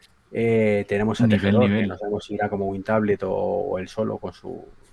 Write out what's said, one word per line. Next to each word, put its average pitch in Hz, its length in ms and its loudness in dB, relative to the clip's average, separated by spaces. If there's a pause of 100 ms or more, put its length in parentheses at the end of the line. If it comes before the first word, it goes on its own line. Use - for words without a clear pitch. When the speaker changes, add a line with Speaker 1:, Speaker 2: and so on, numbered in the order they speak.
(320)
Speaker 1:
Eh, 110 560 2
tenemos 104 340 0
a 120 60 6
Speaker 2:
Nivel, 104 140 4
Speaker 1:
Tejedor, 104 220 4
Speaker 2:
nivel. 104 180 2
Speaker 1:
que 104 80 0
no 95 80 -8
sabemos 104 280 -6
si 104 80 -10
irá 104 160 -2
como 98 200 -2
WinTablet 104 540 0
o, 95 100 -2
o 95 440 -2
él 92 120 -6
solo 107 280 -4
con 92 160 -10
su, - 140 -20
con 87 220 -12 (240)